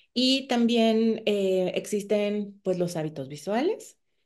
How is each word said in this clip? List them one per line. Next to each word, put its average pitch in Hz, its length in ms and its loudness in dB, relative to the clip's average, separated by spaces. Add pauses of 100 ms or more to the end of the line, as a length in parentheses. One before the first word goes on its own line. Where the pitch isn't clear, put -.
(140)
Y 269 340 2
también, 226 800 2
eh, 190 500 2
existen, 208 880 -2
pues, 185 140 0
los 175 180 -2
hábitos 156 340 -6
visuales, 240 680 -4 (280)